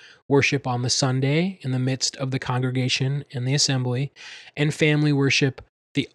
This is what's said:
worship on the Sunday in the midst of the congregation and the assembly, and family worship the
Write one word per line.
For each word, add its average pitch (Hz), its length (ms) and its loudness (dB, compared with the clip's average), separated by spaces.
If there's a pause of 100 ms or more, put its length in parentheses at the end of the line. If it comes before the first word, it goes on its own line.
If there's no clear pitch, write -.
(280)
worship 139 400 2
on 123 140 -2
the 123 80 -2
Sunday 143 720 0
in 131 100 -4
the 127 80 0
midst 127 380 -2
of 131 140 -4
the 127 80 -4
congregation 127 840 -2 (100)
and 123 140 -4
the 131 60 0
assembly, 131 580 0 (440)
and 147 180 0
family 151 400 4
worship 139 480 2 (320)
the 139 220 -2